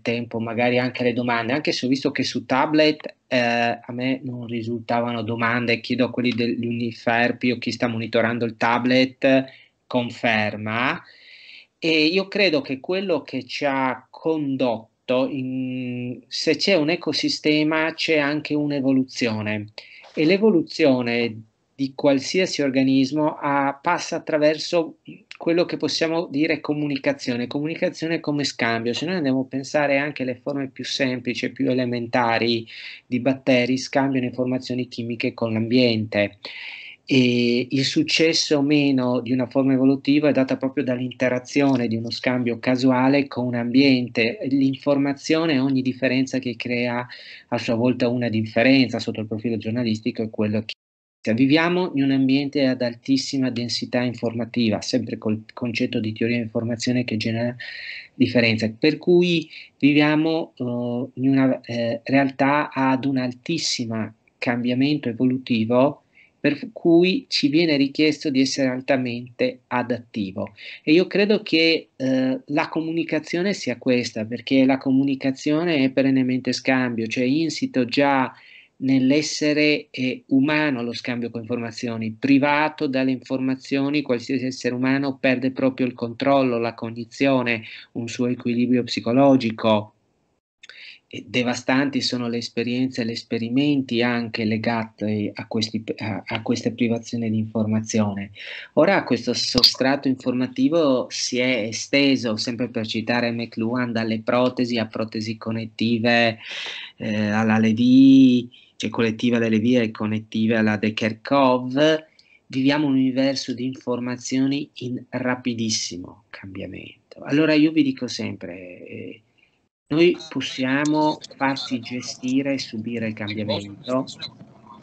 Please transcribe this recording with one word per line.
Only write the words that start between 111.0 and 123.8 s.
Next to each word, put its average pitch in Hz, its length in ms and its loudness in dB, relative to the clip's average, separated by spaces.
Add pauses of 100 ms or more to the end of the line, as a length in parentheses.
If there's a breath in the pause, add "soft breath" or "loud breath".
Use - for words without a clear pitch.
Viviamo 139 400 0
un 139 60 2
universo 131 600 0
di 120 120 -6
informazioni 131 1080 -4
in 123 340 -8
rapidissimo 117 1200 -4
cambiamento. 92 920 -16
Allora 156 320 2
io 156 180 6
vi 156 120 4
dico 131 240 -2
sempre, 92 800 -10
eh, - 360 -16 (640)
noi 170 280 4 (140)
possiamo 147 880 0 (180)
farci 135 440 -2
gestire 127 760 -4
e 131 60 -2
subire 113 480 -6
il 110 60 -4
cambiamento, 104 920 -4 (760)